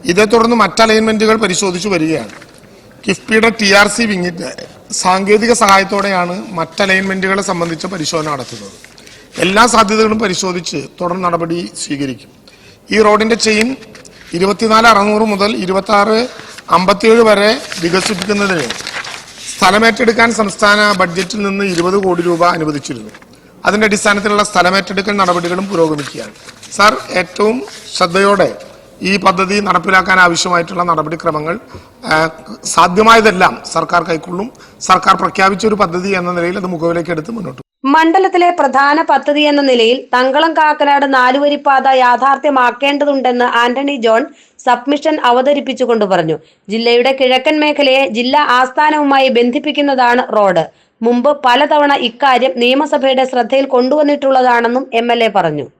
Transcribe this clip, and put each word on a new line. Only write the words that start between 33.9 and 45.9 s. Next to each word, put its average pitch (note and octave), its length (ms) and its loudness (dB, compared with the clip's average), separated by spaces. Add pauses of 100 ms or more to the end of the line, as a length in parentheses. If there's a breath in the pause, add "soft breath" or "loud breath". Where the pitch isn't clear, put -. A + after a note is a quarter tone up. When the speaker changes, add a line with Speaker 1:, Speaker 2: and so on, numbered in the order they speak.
Speaker 1:
കൈക്കൊള്ളും. F3 500 -8 (280 loud breath)
സർക്കാർ F#3+ 340 2
പ്രഖ്യാപിച്ച F#3+ 520 0
ഒരു G#3+ 80 2
പദ്ധതി F3+ 340 -2
എന്ന F3+ 240 -2
നിലയിൽ F3 240 -2
അത് F#3+ 100 -6
മുഖവിലേക്ക് E3+ 440 -4
എടുത്ത് D#3 200 -6
മുന്നോട്ട് E3+ 280 -10
പോകും. - 120 -20 (140)
Speaker 2:
മണ്ഡലത്തിലെ F4 640 2
പ്രധാന D4 600 2
പദ്ധതി D4 300 0
എന്ന D4 200 2
നിലയിൽ B3+ 440 2 (100)
തങ്കളം C4 380 2
കാക്കനാട് C#4+ 600 2
നാലുവരിപ്പാത C#4 760 2
യാഥാർത്ഥ്യമാക്കേണ്ടതുണ്ടെന്ന് C4 1600 2
ആന്റണി B3 520 0
ജോൺ A3+ 300 2 (380 soft breath)
സബ്മിഷൻ C#4+ 600 0
അവതരിപ്പിച്ചുകൊണ്ട് B3+ 800 0